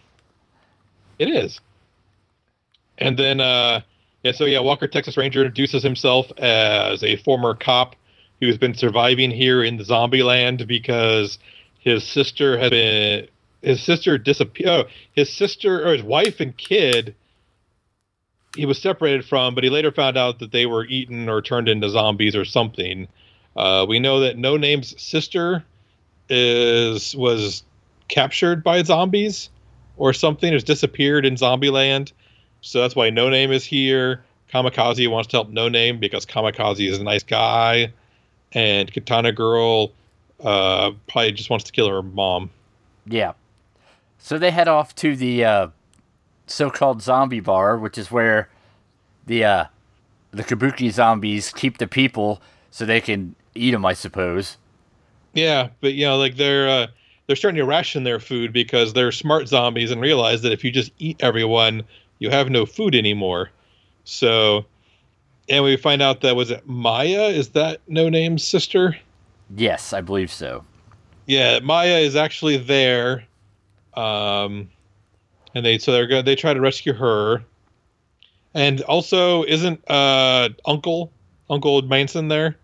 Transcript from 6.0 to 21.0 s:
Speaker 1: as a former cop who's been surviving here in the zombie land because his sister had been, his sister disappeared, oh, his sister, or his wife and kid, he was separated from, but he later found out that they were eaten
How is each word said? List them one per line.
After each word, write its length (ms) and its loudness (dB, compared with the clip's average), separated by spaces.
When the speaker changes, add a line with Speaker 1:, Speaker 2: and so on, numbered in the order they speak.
Speaker 1:
as 680 2
a 120 0
former 400 0
cop 400 0
who's 200 2
been 160 0
surviving 560 2
here 320 2
in 140 -2
the 60 -10
zombie 380 2
land 460 0
because 720 0
his 280 0
sister 480 0
had 140 2
been, 580 0
his 180 0
sister 380 0
disappeared, 500 -2
oh, 140 2
his 200 0
sister, 540 -2
or 60 4
his 100 -2
wife 360 0
and 160 -6
kid, 600 0
he 120 -4
was 120 0
separated 460 0
from, 300 0
but 80 -2
he 80 4
later 200 0
found 240 0
out 220 0
that 140 -14
they 160 0
were 180 -2
eaten 420 -6